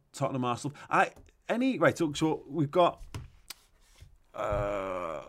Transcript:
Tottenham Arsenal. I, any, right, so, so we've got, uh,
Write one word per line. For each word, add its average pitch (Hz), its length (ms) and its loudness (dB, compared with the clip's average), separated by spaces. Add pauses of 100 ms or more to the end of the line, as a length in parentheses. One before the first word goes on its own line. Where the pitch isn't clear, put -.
(140)
Tottenham 127 320 -2
Arsenal. 123 280 -4 (140)
I, 170 220 4 (380)
any, 233 300 0
right, - 200 4
so, 151 160 0
so 156 340 0
we've 143 220 0
got, 175 320 4 (1300)
uh, 95 920 -2